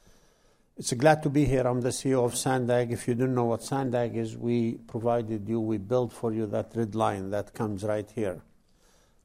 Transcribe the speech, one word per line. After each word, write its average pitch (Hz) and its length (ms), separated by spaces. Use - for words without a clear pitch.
it's - 180
glad 151 300
to 151 60
be 143 140
here. 127 240
I'm 123 140
the 120 100
C 135 200
E 131 40
O 123 80
of 120 120
sandag. 123 580
If 113 120
you 123 80
don't 127 220
know 123 80
what 113 160
sandag 123 560
is, 113 220
we 120 380
provided 113 600
you, 113 100
we 110 180
built 117 360
for 113 180
you 110 140
that 110 280
red 110 220
line 104 360
that 101 220
comes 104 300
right 107 320
here. 101 260